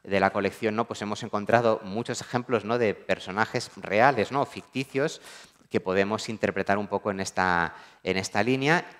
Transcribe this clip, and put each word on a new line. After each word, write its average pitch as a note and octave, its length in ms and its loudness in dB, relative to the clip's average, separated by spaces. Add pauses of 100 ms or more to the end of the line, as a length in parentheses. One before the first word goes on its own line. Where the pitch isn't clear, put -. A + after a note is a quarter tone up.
de F#2+ 160 0
la G2 100 6
colección, G#2 460 0
¿no? A2+ 100 0
Pues - 160 -8
hemos G#2 220 -4
encontrado A2 600 2
muchos A2 380 -6
ejemplos, A#2+ 420 0
¿no? A2+ 140 0
de A2 160 2
personajes F#2+ 840 -2
reales, G#2+ 540 2
¿no? C#3 140 0
ficticios C3+ 720 -4 (500)
que A2 100 -2
podemos G2 500 0
interpretar G2 480 0
un G#2 100 -4
poco G2+ 220 -4
en G2 100 -4
esta, F2+ 540 0 (300)
en F#2 140 0
esta G#2 260 0
línea C3+ 420 2 (140)